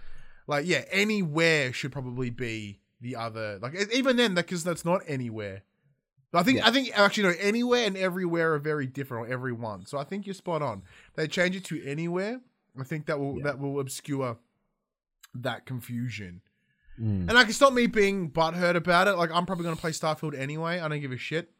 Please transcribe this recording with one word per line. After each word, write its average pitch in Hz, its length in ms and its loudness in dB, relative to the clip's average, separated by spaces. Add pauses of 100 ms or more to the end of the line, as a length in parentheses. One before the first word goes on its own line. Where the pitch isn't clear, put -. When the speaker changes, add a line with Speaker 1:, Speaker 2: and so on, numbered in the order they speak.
(460)
Speaker 1:
like, 147 220 -2
yeah, 151 240 2
anywhere 165 800 2
should 135 180 -6
probably 127 380 -4
be 110 520 -6 (180)
the 120 160 -10
other. 110 440 -6
Like, 123 140 -8
e-, 208 240 0
even 254 200 4
then, 226 180 2
that, 170 100 2
'cause 175 180 -6
that's 170 220 -4
not 180 220 2
anywhere. 110 560 -6 (680)
I 175 100 6
think, 240 160 6
Speaker 2:
Yeah. 214 80 6
Speaker 1:
I 226 40 6
think 247 260 2
actually, 202 260 6
no, 175 180 6
anywhere 240 440 4
and 190 120 -2
everywhere 170 560 2
are 147 60 0
very 147 280 -2
different, 127 400 -6
or 123 60 -4
everyone. 117 520 -6
So - 120 -8
I 143 80 -6
think 196 200 -8
you're 196 80 -8
spot 170 280 -4
on. 107 220 -4 (320)
They 156 120 -2
change 180 300 0
it 190 80 -12
to 151 200 -8
anywhere. 175 540 -4 (400)
I 131 60 -6
think 156 220 -8
that 151 120 0
will, 139 200 -4
Speaker 2:
Yeah. 131 40 -8
Speaker 1:
that 139 160 -2
will 139 220 -2
obscure 131 560 -6 (960)
that 120 300 -6
confusion. 117 760 -8 (560)
Speaker 2:
Mm. 110 240 0
Speaker 1:
And, 180 120 0
like, 240 160 8
it's 226 100 -2
not 277 140 8
me 247 120 6
being 196 460 2
butthurt 170 460 2
about 180 320 6
it. 196 60 4
Like, 170 180 2
I'm 175 120 4
probably 175 200 -2
gonna 170 100 -2
play 160 160 -4
Starfield 156 420 -2
anyway. 156 460 -4
I 165 80 -4
don't 151 140 -4
give 135 100 -6
a 123 60 -6
shit. 160 420 -6